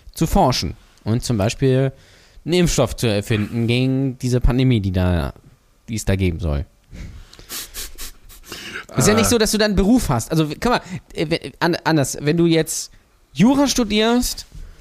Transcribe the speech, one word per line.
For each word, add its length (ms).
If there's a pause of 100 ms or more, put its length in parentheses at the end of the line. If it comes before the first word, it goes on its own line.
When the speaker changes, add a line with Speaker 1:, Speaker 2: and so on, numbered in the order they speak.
(140)
Speaker 1:
zu 140
forschen 460 (280)
und 220
zum 140
Beispiel 540 (520)
einen 100
Impfstoff 420
zu 120
erfinden 580
gegen 520
diese 220
Pandemie, 400
die 120
da, 420 (540)
die 80
es 80
da 100
geben 240
soll. 260 (2250)
Ist 120
ja 60
nicht 120
Speaker 2:
Äh. 40
Speaker 1:
so, 80
dass 120
du 80
dann 140
einen 40
Beruf 320
hast. 220
Also, 180
guck 180
mal, 140 (340)
äh, 140
we-, 320
an-, 240
anders. 360
Wenn 160
du 100
jetzt 460 (420)
Jura 320
studierst, 800 (340)